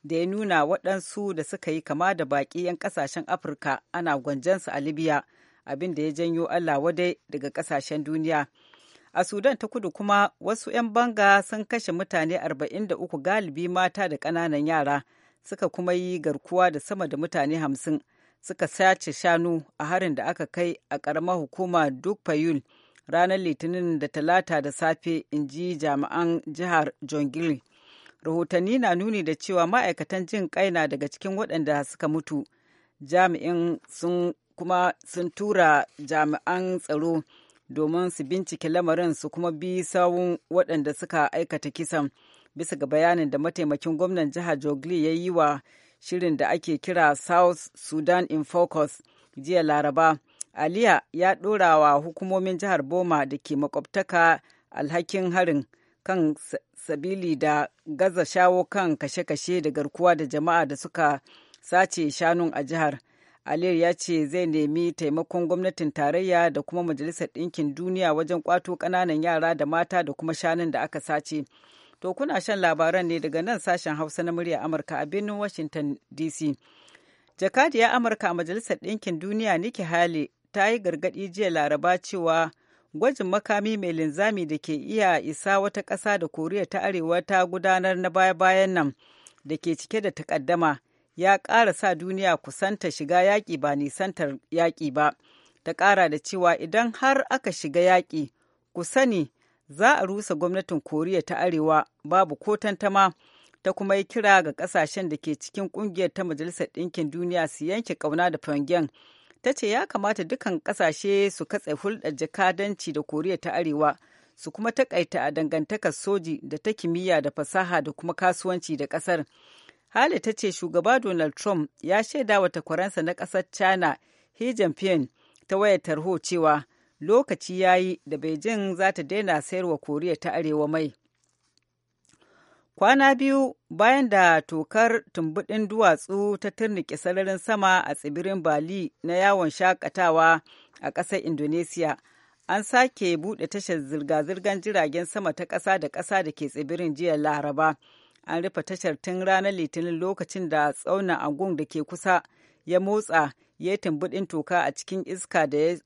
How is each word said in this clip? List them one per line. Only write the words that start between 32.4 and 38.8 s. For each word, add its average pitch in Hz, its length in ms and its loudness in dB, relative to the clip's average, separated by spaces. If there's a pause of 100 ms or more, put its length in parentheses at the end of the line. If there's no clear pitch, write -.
Jami'in 170 840 0
sun 175 460 -4 (220)
kuma 180 360 0 (140)
sun 175 240 -6
tura 175 560 4 (120)
jami'an 156 840 -2
tsaro 156 420 -2 (480)
domin 160 400 0
su 151 140 -8
bincike 165 440 -4
lamarin 170 460 2